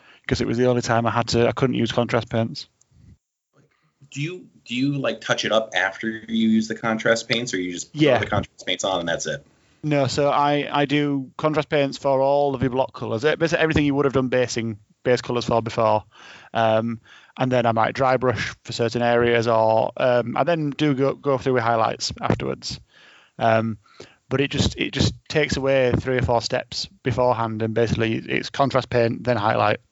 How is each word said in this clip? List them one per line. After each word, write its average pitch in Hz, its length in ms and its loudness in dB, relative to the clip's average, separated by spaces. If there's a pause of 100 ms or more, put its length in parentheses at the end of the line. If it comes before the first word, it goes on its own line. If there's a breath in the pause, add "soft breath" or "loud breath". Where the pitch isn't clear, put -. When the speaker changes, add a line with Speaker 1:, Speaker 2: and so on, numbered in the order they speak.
(260 soft breath)
Speaker 1:
'cause - 140 0
it 113 60 0
was 113 100 -2
the 123 80 4
only 123 160 4
time 117 240 2
I 117 60 2
had 117 180 0
to, 117 180 4
I 117 60 2
couldn't 123 240 0
use 117 160 0
contrast 117 380 0
paints. 113 380 -4 (1400)
Speaker 2:
Do 139 120 -8
you, 180 260 -10 (160)
do 117 100 -8
you, 139 220 0
like, 120 240 -2
touch - 240 -2
it 107 80 0
up 110 240 0
after 95 320 -2
you 113 400 0
use 110 200 2
the 113 60 -4
contrast 113 540 0
paints, 123 240 -2
or 95 60 -4
you 90 140 -6
just 85 220 -12
Speaker 1:
Yeah. 147 220 4
Speaker 2:
throw 107 80 0
the 104 60 -8
contrast - 360 -4
paints 90 180 -6
on 95 160 0
and 85 80 -4
that's 80 180 -4
it? 73 180 -8 (380)
Speaker 1:
No, 143 240 2
so 143 240 0
I, 143 420 2
I 143 140 0
do 139 500 -2
contrast 156 320 -2
paints 143 300 0
for 135 240 0
all 143 320 2
of 123 80 -4
your 131 80 0
block 127 240 -2
colours. 113 320 -4
Eh, 151 80 2
basically 165 280 0
everything 160 220 2
you 143 100 2
would 143 120 2
have 123 80 0
done 131 140 2
basing, 117 500 -2 (240)
base 123 180 2
colours 120 240 -4
for 117 160 2
before. 110 440 0 (500 loud breath)
Um, 113 460 0 (360 loud breath)
and 131 140 0
then 123 160 2
I 117 60 4
might 113 220 2
dry 131 220 2
brush 123 460 -2
for - 100 -14
certain 120 300 -2
areas, 120 460 4
or, 113 480 2
um, 123 400 0
I - 80 2
then 160 260 -2
do 147 240 0
go, 135 200 0
go 135 220 -2
through 131 180 0
with 120 100 2
highlights 117 480 0 (100)
afterwards. 131 560 -4 (600 soft breath)
Um, 113 380 2 (520 loud breath)
but 131 120 -2
it 139 120 -2
just, - 240 -2
it 196 160 -4
just - 200 0 (160)
takes 151 280 -2
away 135 420 2
three 131 180 -2
or 127 60 0
four 123 180 2
steps - 460 -6 (160)
beforehand, 117 580 0
and 110 140 -2
basically 113 400 0
it's - 360 -4
contrast 131 380 0
paint, 120 360 0
then 123 120 0
highlight 107 440 0 (120)